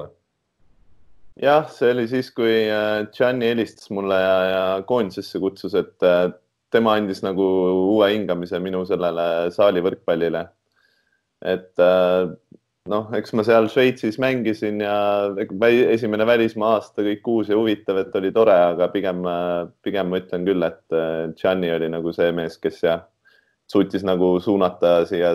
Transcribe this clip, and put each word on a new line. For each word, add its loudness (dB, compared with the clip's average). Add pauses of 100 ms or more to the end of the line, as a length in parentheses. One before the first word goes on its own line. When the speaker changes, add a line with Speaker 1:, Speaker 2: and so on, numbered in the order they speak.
Speaker 1:
või? -16 (1400)
Speaker 2:
Jah, 2
see 0
oli -2
siis, -4
kui, 2
äh, -2 (100)
Gianni 0
helistas -4
mulle 0
ja, 4 (160)
ja 0 (260)
koondisesse -4
kutsus, -2
et, -6
äh, 2 (420)
tema 4
andis -6
nagu 0 (480)
uue 4
hingamise -4
minu -6
sellele -2
saalivõrkpallile. 0 (1000)
Et, -4
äh, 4 (640)
noh, -4
eks -8
ma 0
seal 6
Šveitsis 0
mängisin -2
ja -2 (460)
ek-, -8
vä-, 4
esimene -2
välismaa 2
aasta, -6
kõik -4
uus 0
ja 2
huvitav, 0
et -8
oli -2
tore, 6 (140)
aga 0
pigem, -4
äh, -4 (200)
pigem -4
ma -2
ütlen -6
küll, 0
et, -8 (100)
äh, -2 (140)
Gianni 0
oli -2
nagu -6
see 2
mees, -6
kes -6
jah, 0 (680)
suutis 0
nagu 2
suunata 2 (100)
siia 0